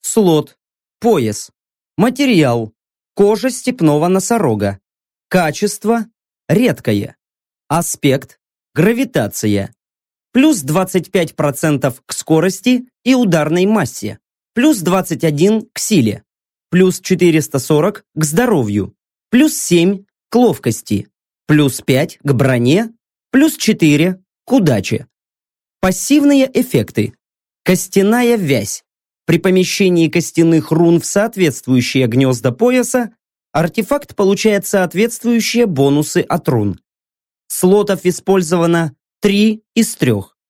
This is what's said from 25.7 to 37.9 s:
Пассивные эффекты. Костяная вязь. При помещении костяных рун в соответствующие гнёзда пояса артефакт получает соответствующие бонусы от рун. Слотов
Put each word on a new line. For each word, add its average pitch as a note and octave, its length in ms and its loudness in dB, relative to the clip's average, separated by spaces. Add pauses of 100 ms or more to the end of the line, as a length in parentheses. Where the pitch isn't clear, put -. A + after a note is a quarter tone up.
Пассивные C4+ 760 2
эффекты. A2 600 -2 (500)
Костяная A3 720 2
вязь. C3+ 480 -4 (420)
При E3 120 2
помещении F3+ 680 2
костяных E3 640 0
рун E3+ 300 2
в - 40 -14
соответствующие C3+ 1000 -2
гнёзда B2+ 460 0
пояса B3 600 -2 (380)
артефакт F#3+ 640 -4
получает G3+ 520 0
соответствующие A3+ 1000 -2
бонусы C#3+ 520 0
от - 300 -2
рун. G#2 300 -2 (720)
Слотов F#3+ 580 0